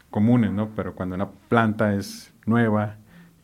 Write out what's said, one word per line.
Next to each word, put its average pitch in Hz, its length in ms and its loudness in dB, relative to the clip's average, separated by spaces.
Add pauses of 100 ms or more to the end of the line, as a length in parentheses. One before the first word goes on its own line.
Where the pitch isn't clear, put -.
comunes, 110 420 2
¿no? 107 240 -4
Pero 92 180 -8
cuando 90 220 -8
una 98 140 -4 (180)
planta 110 480 2
es - 380 -10 (120)
nueva 107 520 0 (460)